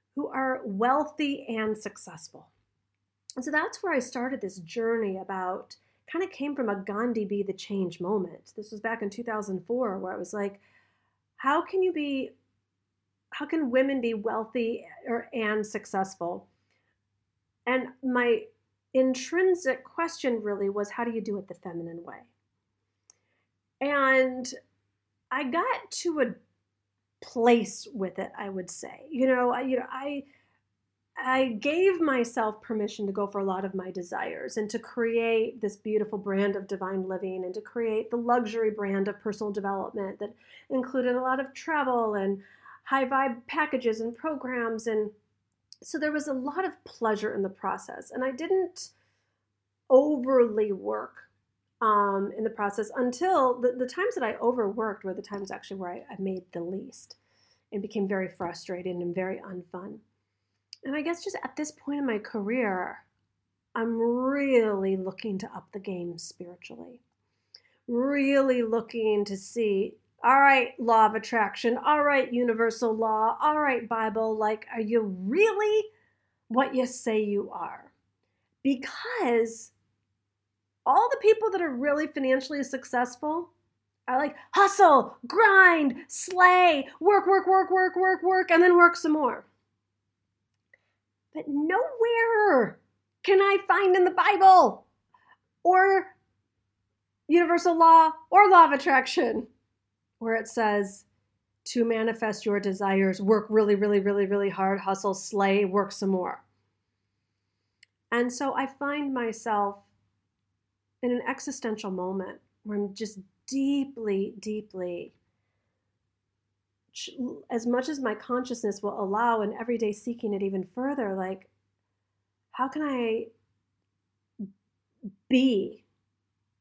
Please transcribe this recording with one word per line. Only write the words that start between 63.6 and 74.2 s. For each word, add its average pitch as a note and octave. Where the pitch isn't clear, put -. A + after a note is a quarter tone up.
I'm A3+
really A#3+
looking F#3+
to G3+
up F#3
the G#3
game F3
spiritually, -
really C4+
looking A3
to G3
see, G3+
all C4+
right, C4+
law A3+
of G#3+
attraction, A3+
all D4
right, C#4
universal A#3
law, A3
all D4+
right, B3
Bible, A3